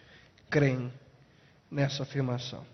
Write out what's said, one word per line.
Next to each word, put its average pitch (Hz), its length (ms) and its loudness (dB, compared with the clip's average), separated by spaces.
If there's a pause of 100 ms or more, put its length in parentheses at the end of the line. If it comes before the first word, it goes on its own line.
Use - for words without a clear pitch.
(480)
creem 127 460 2 (760)
nessa 143 340 0
afirmação. 127 720 -4